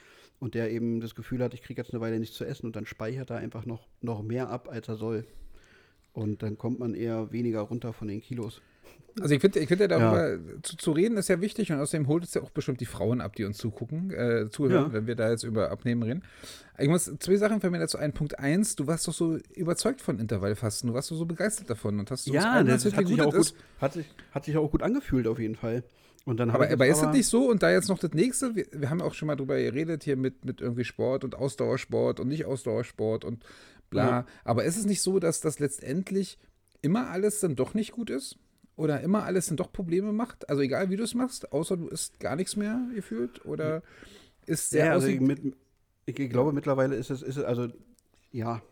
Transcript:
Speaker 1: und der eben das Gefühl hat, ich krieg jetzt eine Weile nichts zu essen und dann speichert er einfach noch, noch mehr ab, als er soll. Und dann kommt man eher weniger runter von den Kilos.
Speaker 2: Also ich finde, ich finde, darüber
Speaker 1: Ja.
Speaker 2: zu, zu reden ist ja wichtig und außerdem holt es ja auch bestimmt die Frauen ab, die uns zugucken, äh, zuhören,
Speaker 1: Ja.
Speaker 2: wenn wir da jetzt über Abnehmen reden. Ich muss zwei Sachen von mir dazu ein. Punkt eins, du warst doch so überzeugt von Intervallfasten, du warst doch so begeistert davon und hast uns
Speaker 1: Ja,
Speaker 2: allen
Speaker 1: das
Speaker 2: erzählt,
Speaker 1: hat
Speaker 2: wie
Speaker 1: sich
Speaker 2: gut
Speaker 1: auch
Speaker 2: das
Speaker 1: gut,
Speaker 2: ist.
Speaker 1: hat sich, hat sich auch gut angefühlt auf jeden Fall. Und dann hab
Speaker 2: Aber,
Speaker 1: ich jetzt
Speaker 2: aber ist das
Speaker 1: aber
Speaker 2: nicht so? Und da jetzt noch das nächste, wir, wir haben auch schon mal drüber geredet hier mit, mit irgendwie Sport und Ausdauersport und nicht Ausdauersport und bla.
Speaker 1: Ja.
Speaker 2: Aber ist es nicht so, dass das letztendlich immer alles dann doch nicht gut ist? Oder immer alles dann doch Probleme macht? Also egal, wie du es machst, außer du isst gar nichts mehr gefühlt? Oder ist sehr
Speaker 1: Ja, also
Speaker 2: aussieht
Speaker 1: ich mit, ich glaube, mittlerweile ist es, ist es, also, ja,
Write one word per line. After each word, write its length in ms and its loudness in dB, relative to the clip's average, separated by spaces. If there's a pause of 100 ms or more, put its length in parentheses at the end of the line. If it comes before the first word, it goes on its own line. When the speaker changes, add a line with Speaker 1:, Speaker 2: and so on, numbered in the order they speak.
(400)
Speaker 1:
und 140 -6
der 160 -2
eben 300 -2
das 140 -8
Gefühl 280 -6
hat, 120 -2
ich 80 -16
krieg 160 -12
jetzt 140 -10
eine 80 -4
Weile 180 -2
nichts 180 -6
zu 80 -8
essen 220 -8
und 100 -10
dann 100 -8
speichert 440 -8
er 60 -6
einfach 300 -10
noch, 220 -10 (120)
noch 220 -6
mehr 260 -4
ab, 220 -10
als 180 -8
er 80 -6
soll. 300 -4 (880)
Und 280 -4
dann 160 -4
kommt 200 -2
man 160 -2
eher 380 -4
weniger 280 0
runter 340 -6
von 140 -10
den 120 -6
Kilos. 400 -8 (600)
Speaker 2:
Also 140 2
ich 80 4
finde, 180 4
ich 80 0
finde, 200 4
darüber 480 4
Speaker 1:
Ja. 20 -8 (240)
Speaker 2:
zu, 140 -10
zu 160 -2
reden 260 4
ist 100 0
ja 140 2
wichtig 280 -2
und 80 0
außerdem 300 0
holt 160 2
es 100 -10
ja 80 -2
auch 80 -12
bestimmt 300 -4
die 60 -4
Frauen 340 0
ab, 160 -8
die 80 -2
uns 140 -4
zugucken, 520 -6
äh, 400 0
zuhören, 380 4
Speaker 1:
Ja. 40 -4
Speaker 2:
wenn 140 -2
wir 100 -2
da 140 2
jetzt 140 0
über 260 0
Abnehmen 320 -2
reden. 200 -2 (560)
Ich 100 4
muss 160 4 (140)
zwei 180 4
Sachen 240 2
von 120 2
mir 60 -2
dazu 200 -2
ein. 160 -2
Punkt 240 -4
eins, 360 2
du 120 -2
warst 220 0
doch 40 -2
so 240 0 (180)
überzeugt 460 0
von 180 -2
Intervallfasten, 680 -2
du 60 0
warst 160 -4
doch 60 -4
so 100 -2
begeistert 420 -4
davon 300 -2
und 120 -4
hast 200 -6
uns 40 2
Speaker 1:
Ja, 180 4
Speaker 2:
allen 140 6
Speaker 1:
das 180 6
Speaker 2:
erzählt, 120 2
Speaker 1:
hat 60 6
Speaker 2:
wie 60 2
Speaker 1:
sich 100 4
Speaker 2:
gut 80 6
Speaker 1:
auch 60 4
Speaker 2:
das 40 0
Speaker 1:
gut, 120 8
Speaker 2:
ist. 80 -10 (220)
Speaker 1:
hat 140 0
sich, 140 -8 (260)
hat 140 -4
sich 100 -2
auch 140 2
gut 120 4
angefühlt 440 2
auf 120 2
jeden 180 -2
Fall. 280 -4 (400)
Und 140 0
dann 140 2
hab 40 4
Speaker 2:
Aber, 80 6
Speaker 1:
ich 60 4
jetzt 100 4
Speaker 2:
aber 60 8
ist 160 6
das 60 4
Speaker 1:
aber 40 2
Speaker 2:
nicht 160 6
so? 220 6
Und 120 4
da 80 6
jetzt 180 4
noch 100 0
das 140 -2
nächste, 420 2
wir, 180 -4
wir 180 -2
haben 120 0
auch 100 -2
schon 140 -6
mal 100 0
drüber 240 -2
geredet 440 -2
hier 120 0
mit, 280 -2
mit 180 -8
irgendwie 220 -2
Sport 400 -2
und 100 -8
Ausdauersport 840 0
und 80 -2
nicht 180 -2
Ausdauersport 800 -2
und 200 -8 (460)
bla. 300 2
Speaker 1:
Ja. 60 -6 (180)
Speaker 2:
Aber 200 2
ist 140 0
es 80 -2
nicht 160 2
so, 160 2
dass 220 2
das 180 -2
letztendlich 800 -2 (420)
immer 300 2
alles 300 0
dann 160 2
doch 180 0
nicht 180 -2
gut 160 -6
ist? 300 -6 (380)
Oder 260 0
immer 220 2
alles 240 0
dann 100 -2
doch 140 -4
Probleme 400 -2
macht? 360 -6
Also 140 2
egal, 280 2
wie 60 0
du 60 -2
es 120 -4
machst, 380 -4
außer 240 0
du 120 -6
isst 320 -8
gar 160 -2
nichts 200 -4
mehr 240 -2 (140)
gefühlt? 500 -6
Oder 380 -4 (640)
ist 240 -2
sehr 160 6
Speaker 1:
Ja, 60 6
also 140 4
Speaker 2:
aussieht 100 4
Speaker 1:
ich 40 0
mit, 200 4 (640)
ich 80 -4 (160)
glaube, 220 4
mittlerweile 420 2
ist 160 -4
es, 120 -4
ist 140 -6
es, 80 -2
also, 240 0 (600)
ja, 400 -4